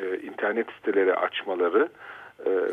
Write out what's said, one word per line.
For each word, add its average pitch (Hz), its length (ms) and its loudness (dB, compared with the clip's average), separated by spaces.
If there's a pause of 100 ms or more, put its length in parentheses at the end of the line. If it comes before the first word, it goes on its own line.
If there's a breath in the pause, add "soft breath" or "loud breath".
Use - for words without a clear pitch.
e, 92 160 -2
internet 110 480 -2 (100)
siteleri 98 380 2
açmaları, 90 720 2 (580 loud breath)
e, - 40 2 (220)